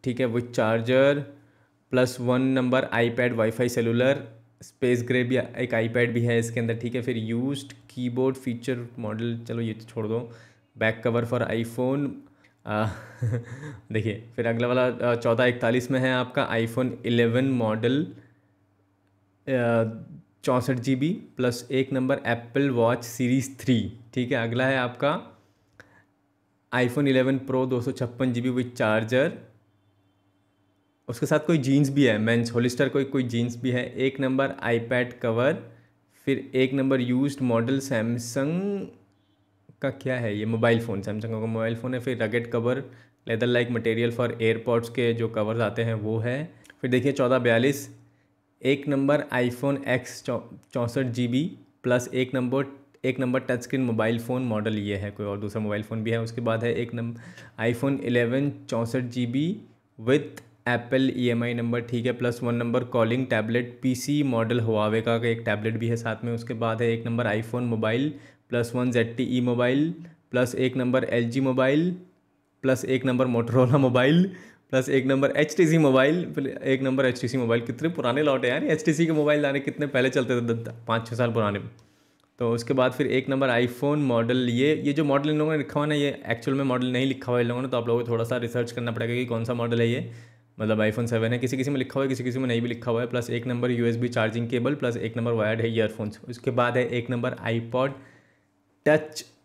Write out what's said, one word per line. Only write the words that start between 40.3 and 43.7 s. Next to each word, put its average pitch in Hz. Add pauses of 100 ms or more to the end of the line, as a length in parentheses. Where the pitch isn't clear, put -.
ये, 107
मोबाइल 117
फ़ोन, 101
Samsung 107
का 113
मोबाइल 113
फ़ोन 123
है। 123
फिर 117
रगेड 117
कवर, 123 (460)
leather 120
like 120